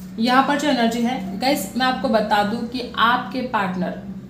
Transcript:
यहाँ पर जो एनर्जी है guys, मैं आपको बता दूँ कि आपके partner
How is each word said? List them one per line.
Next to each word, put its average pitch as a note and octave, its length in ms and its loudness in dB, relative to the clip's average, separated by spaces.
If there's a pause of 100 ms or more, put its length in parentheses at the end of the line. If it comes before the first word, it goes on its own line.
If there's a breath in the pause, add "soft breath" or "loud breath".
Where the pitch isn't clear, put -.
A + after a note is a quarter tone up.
(220)
यहाँ B3+ 260 6
पर C#4+ 120 0
जो D4+ 80 0
एनर्जी A#3+ 320 2
है A#3 380 -2
guys, C4+ 380 -2
मैं B3+ 100 2
आपको B3+ 220 0
बता G#3+ 340 2
दूँ A#3 260 -2
कि - 280 -8
आपके B3 440 2
partner F#3 640 -2 (280)